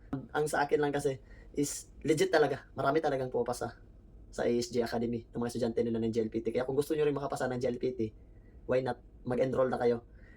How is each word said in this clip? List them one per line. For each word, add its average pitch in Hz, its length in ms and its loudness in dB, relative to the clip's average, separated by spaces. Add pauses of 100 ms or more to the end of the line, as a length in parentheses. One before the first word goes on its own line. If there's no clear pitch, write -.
(360)
Ang 151 160 0
sa 147 160 2
akin 147 160 2
lang 143 80 2
kasi 139 240 0 (400)
is - 320 -2 (160)
legit 156 240 4
talaga. 147 320 4 (160)
Marami 139 240 2
talagang 131 320 0
pumapasa 120 400 -2 (640)
sa - 80 -2
A 120 80 4
S 120 160 2
J 117 160 0
Academy 117 480 -2
ng 123 80 -8
mga 120 80 0
estudyante 117 320 -2
nila 113 240 0
ng 113 80 0
G 110 160 0
L - 0 -
P 113 160 -4
T. 113 80 -2
Kaya 123 160 0
kung 135 80 -2
gusto 147 160 0
nyo 151 160 2
rin 143 80 2
makapasa 143 320 -2
ng 123 160 -2
G 135 80 2
L 123 80 -4
P 127 160 -2
T, - 40 -10 (680)
why 127 160 2
not 123 160 -4 (240)
mag-enroll 127 480 2
na 127 80 -2
kayo? 120 240 2 (340)